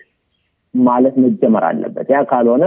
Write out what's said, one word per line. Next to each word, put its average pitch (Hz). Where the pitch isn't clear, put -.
ማለት 127
መጀመር 110
አለበት። -
ያ 139
ካልሆነ 123